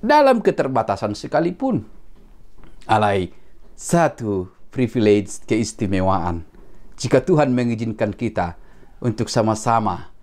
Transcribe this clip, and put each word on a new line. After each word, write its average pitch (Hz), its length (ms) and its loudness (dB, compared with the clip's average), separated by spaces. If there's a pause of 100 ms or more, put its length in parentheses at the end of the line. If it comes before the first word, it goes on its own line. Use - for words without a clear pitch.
Dalam 269 400 6
keterbatasan 113 720 0
sekalipun, 175 640 -2 (1040)
alai 104 480 2 (400)
satu 110 800 0 (160)
privilege 107 800 2
keistimewaan. 95 960 0 (500)
Jika 131 320 2
Tuhan 147 300 4
mengizinkan 110 580 -2
kita 90 400 -4 (480)
untuk 113 240 -2
sama-sama 110 960 0